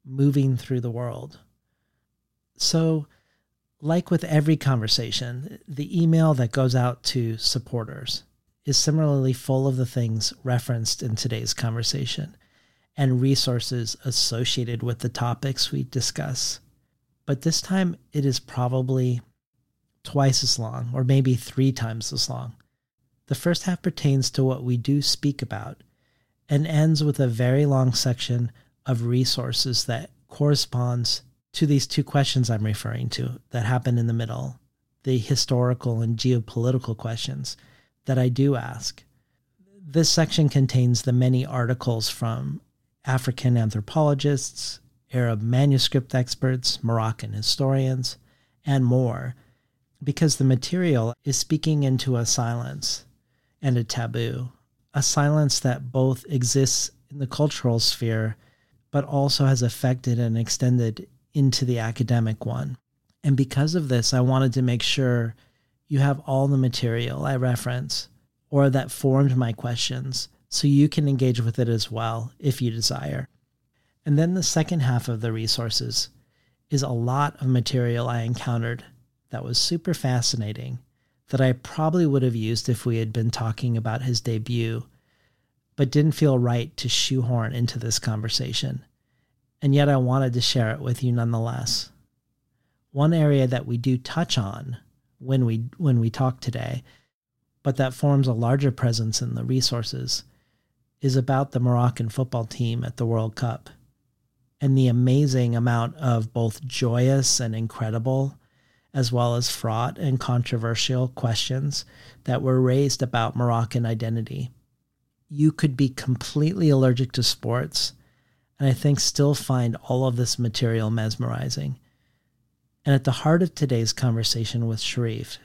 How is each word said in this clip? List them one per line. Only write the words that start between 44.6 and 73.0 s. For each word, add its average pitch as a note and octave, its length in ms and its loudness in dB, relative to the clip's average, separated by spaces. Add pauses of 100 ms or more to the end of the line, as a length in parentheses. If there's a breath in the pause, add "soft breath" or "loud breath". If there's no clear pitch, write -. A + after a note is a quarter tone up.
Arab A#2 300 0
manuscript C3 720 2
experts, B2+ 680 -2
Moroccan A2+ 500 -2
historians, C3 840 -2 (480 soft breath)
and C#3 200 2
more, B2 500 0 (680 soft breath)
because C#3+ 340 0
the C#3 80 0
material C3 680 2 (100)
is C#3 120 -2
speaking D3+ 460 0
into C3 340 0
a A#2 100 -2
silence A#2+ 800 -4 (560)
and C3 160 2
a A#2 80 0
taboo, A#2 640 -6 (440)
a C#3 80 0
silence D3 580 2
that B2+ 320 -2
both C3 360 2
exists C3 640 0 (200)
in C#3 80 -16
the C#3 80 -4
cultural B2+ 520 0
sphere, A2 580 -2 (540 soft breath)
but C#3 140 0
also C#3 400 0
has C3+ 180 4
affected B2+ 560 0
and A2+ 180 0
extended A#2 720 0 (280)
into C3+ 300 2
the B2 140 0
academic A2+ 640 0
one. B2+ 320 -6 (460)
And C#3 140 2
because C3+ 380 0
of D#3+ 140 -2
this, A#2+ 240 2
I B2+ 80 4
wanted C3 340 2
to C3 80 2
make B2 200 0
sure A#2+ 520 0 (540 soft breath)
you C#3+ 100 0
have C#3 220 2
all C3+ 280 0
the C#3 80 4
material B2+ 680 0
I C#3 100 0
reference B2 720 -2 (400)
or C#3 220 4
that C3 200 0
formed C3+ 460 2
my A#2+ 160 0
questions, B2+ 760 -6 (200)
so - 180 0
you C#3+ 220 6
can D3+ 180 0
engage B2+ 320 2
with A#2 200 0
it A#2+ 100 2
as A2+ 220 -2
well A2+ 480 -6
if C3 240 -2
you A#2+ 80 0
desire. C3 580 -4 (800)